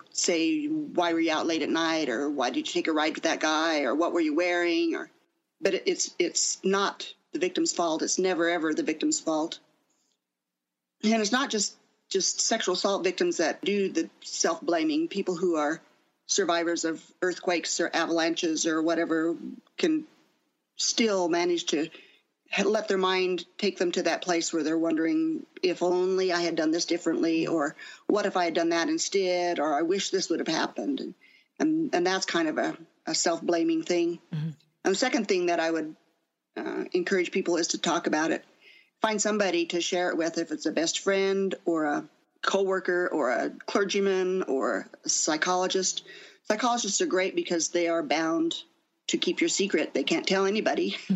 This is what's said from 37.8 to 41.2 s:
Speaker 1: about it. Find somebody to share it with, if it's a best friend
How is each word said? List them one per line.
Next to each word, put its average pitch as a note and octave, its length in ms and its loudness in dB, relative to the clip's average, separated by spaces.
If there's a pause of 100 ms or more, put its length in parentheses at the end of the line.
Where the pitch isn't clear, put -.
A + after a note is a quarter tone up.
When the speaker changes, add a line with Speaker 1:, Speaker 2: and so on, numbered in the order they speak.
Speaker 1:
about D#3+ 240 0
it. - 140 -4 (580)
Find G#3+ 180 2
somebody G3 460 2
to F3 140 -2
share F3+ 300 0
it - 60 -2
with, E3 220 -2
if E3 140 -4
it's D#3 140 -4
a D#3 60 0
best D#3+ 280 0
friend G3 540 0 (100)